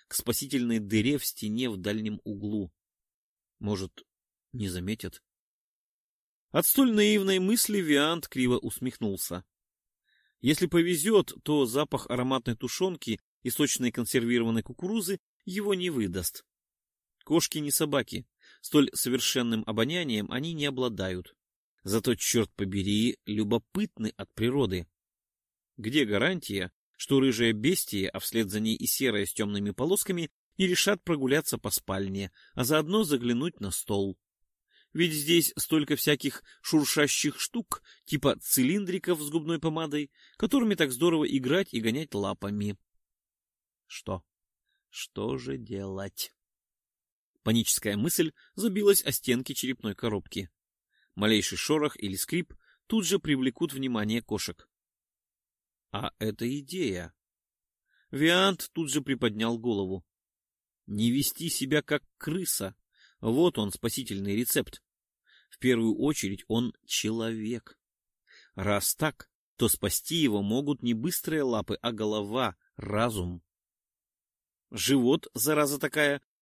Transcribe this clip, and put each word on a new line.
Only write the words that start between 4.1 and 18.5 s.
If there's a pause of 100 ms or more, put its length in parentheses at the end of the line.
не
заметят? (1300)
От
столь
наивной
мысли
Виант
криво
усмехнулся. (960)
Если
повезёт, (100)
то
запах
ароматной
тушёнки (220)
и
сочной
консервированной
кукурузы (260)
его
не
выдаст. (800)
Кошки
не
собаки, (340)